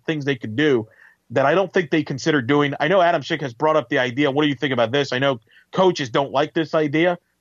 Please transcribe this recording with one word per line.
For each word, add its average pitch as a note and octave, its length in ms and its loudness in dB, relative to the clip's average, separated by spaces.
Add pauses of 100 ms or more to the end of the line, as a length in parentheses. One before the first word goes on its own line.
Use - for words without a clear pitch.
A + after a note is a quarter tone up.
things D3+ 220 -6
they C#3 100 -2
could A2 180 -10
do C3 320 2 (440)
that C3+ 160 0
I D3+ 80 2
don't F#3 180 0
think F#3 200 -2
they D#3 100 2
consider D3 400 -2
doing. C#3+ 360 0
I D3+ 100 0
know F#3+ 120 2
Adam E3+ 220 2
Schick D#3 180 -6
has B2 140 -8
brought D#3 220 2
up D3 120 -2
the C#3+ 120 0
idea. B2+ 300 0
What C#3 120 0
do D3+ 60 2
you C#3+ 60 -2
think C3 200 -4
about A#2 180 0
this? C#3 220 0
I B2+ 40 -2
know C3+ 220 0 (320)
coaches F3 380 0
don't C#3 220 -2
like C#3+ 220 0
this D#3+ 200 -2
idea, D#3+ 420 0 (240)